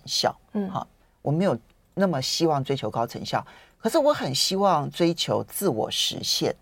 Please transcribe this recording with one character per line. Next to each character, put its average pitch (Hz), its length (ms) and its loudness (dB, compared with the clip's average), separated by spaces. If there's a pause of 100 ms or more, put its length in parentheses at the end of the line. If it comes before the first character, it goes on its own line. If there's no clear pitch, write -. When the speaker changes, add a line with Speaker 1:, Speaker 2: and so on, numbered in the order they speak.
Speaker 1:
效， - 280 -2 (180)
Speaker 2:
嗯。 202 180 -2
Speaker 1:
哈， - 160 -6 (340)
我 135 100 -2
没 165 120 2
有 156 120 4 (380)
那 196 140 2
么 151 120 -2
希 165 280 0
望 143 160 2
追 139 120 -2
求 110 140 -6
高 117 160 -2
成 - 180 -10
效， 110 220 -2 (320)
可 - 100 -4
是 320 120 4
我 294 120 6
很 175 220 -2
希 - 220 0
望 170 340 2
追 170 240 2
求 110 300 0
自 - 260 -2
我 110 220 -2
实 - 320 -2
现。 - 380 0